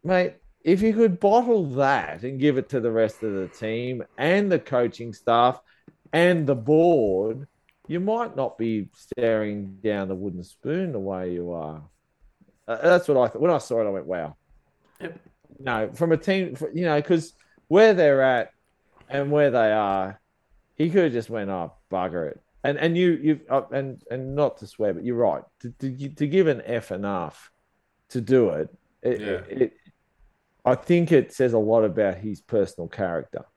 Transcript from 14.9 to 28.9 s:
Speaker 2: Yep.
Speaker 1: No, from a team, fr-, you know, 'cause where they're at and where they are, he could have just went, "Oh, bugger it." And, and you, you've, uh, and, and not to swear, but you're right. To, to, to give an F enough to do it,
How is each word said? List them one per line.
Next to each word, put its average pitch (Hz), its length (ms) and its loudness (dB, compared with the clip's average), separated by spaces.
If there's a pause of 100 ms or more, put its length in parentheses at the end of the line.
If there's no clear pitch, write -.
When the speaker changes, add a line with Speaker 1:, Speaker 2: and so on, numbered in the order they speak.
Speaker 2:
Yep. 170 180 -12 (400)
Speaker 1:
No, 117 360 -4
from 165 180 0
a 160 40 4
team, 190 380 -2
fr-, 151 180 -8
you 175 120 -4
know, 151 180 2
'cause 160 300 0 (340)
where 214 280 8
they're 143 280 4
at 127 300 2 (560)
and 139 240 -4
where 147 180 4
they 113 220 4
are, 98 480 -2 (540)
he 160 160 -2
could 185 140 4
have 139 80 0
just 117 180 -6
went, 104 200 -6
"Oh, 87 220 -6 (180)
bugger 87 400 -4
it." - 100 -18 (260)
And, 143 120 -2
and 165 180 0
you, 175 260 2
you've, 156 180 0 (100)
uh, 131 100 2 (120)
and, 135 380 -6
and 131 240 -8
not 143 240 0
to 104 80 -16
swear, 104 280 -2
but 85 100 -10
you're 120 120 -2
right. 95 260 0 (180)
To, 120 100 -12 (100)
to, 135 280 -8
to 147 180 -4
give 165 200 2
an 139 180 0
F 113 280 -6
enough 92 580 -8 (580)
to 123 140 -6
do 123 260 4
it, 76 260 -4 (280)